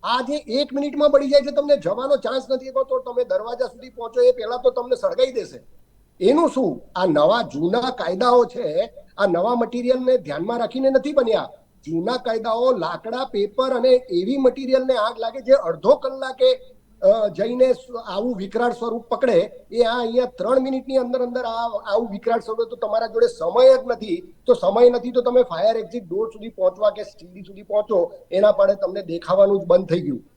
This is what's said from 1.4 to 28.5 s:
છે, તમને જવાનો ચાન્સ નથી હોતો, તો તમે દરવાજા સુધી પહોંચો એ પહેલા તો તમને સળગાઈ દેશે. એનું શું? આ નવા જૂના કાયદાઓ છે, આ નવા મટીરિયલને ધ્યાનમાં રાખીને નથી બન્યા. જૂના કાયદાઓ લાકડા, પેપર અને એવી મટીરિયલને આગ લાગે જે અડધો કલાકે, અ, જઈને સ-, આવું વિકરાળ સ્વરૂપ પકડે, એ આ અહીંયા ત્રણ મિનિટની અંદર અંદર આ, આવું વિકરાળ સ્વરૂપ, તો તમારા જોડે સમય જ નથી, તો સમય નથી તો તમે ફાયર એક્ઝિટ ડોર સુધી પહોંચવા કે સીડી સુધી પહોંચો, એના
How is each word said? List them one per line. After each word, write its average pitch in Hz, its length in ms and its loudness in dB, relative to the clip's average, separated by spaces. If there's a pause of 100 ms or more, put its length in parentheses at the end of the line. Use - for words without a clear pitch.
છે, 285 160 -4
તમને 294 200 2
જવાનો 254 400 -2
ચાન્સ 262 340 -4
નથી 262 180 -4
હોતો, 262 300 -2
તો 247 140 -8
તમે 247 120 -2
દરવાજા 240 420 -4
સુધી 247 240 -16
પહોંચો 233 300 -6
એ 247 120 6
પહેલા 233 240 -4
તો 247 140 2
તમને 247 260 -2
સળગાઈ 214 360 0
દેશે. 165 300 -8 (580)
એનું 277 280 4
શું? 208 320 -2 (160)
આ 180 100 0
નવા 170 360 4
જૂના 185 480 -2
કાયદાઓ 240 540 2
છે, 208 480 -4 (260)
આ 202 80 2
નવા 190 280 0
મટીરિયલને 247 600 -2
ધ્યાનમાં 170 420 -6
રાખીને 262 320 -2
નથી 269 220 0
બન્યા. 220 360 0 (380)
જૂના 175 300 -4
કાયદાઓ 233 560 0
લાકડા, 208 520 -6
પેપર 247 520 -2
અને 240 120 2
એવી 247 480 2
મટીરિયલને 262 580 0
આગ 226 240 -2
લાગે 233 220 -6
જે 247 120 2
અડધો 175 420 2
કલાકે, 262 800 -2 (300)
અ, 208 260 4
જઈને 240 440 0
સ-, 247 40 0 (300)
આવું 208 300 -4
વિકરાળ 220 360 -2
સ્વરૂપ 233 300 -6
પકડે, 214 680 0
એ 226 100 0
આ 233 160 0
અહીંયા 240 260 -2
ત્રણ 240 360 0
મિનિટની 262 360 -4
અંદર 247 260 -2
અંદર 240 180 -6
આ, 233 280 -6
આવું 214 420 -4
વિકરાળ 226 300 -2
સ્વરૂપ, 226 280 -6
તો 233 80 -14
તમારા 220 300 -2
જોડે 226 200 2
સમય 247 560 4
જ 240 40 -12
નથી, 214 480 -6 (120)
તો 247 80 6
સમય 220 360 4
નથી 247 200 -4
તો 247 100 0
તમે 247 220 2
ફાયર 202 340 0
એક્ઝિટ 220 280 -8
ડોર 196 240 -6
સુધી 220 200 -16
પહોંચવા 190 420 0
કે 202 120 -10
સીડી 180 400 -18
સુધી 196 200 -20
પહોંચો, 208 500 -2 (200)
એના 196 200 4